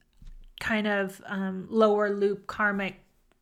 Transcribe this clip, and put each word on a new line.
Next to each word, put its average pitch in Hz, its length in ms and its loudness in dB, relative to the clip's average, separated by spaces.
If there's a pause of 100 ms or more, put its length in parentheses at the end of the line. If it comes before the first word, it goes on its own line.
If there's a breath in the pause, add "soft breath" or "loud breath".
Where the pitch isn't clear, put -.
(580)
kind 214 280 -2
of, 196 400 -2
um, 190 420 -4
lower 208 400 4
loop 202 380 0
karmic 202 540 -2 (420)